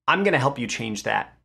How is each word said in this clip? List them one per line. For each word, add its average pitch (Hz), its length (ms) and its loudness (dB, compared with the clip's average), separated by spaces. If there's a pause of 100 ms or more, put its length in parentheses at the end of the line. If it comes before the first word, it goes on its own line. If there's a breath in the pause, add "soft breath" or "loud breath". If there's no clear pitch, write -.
I'm 180 180 2
gonna 180 140 4
help 135 200 0
you 120 80 -4
change 110 380 -6
that 107 400 -4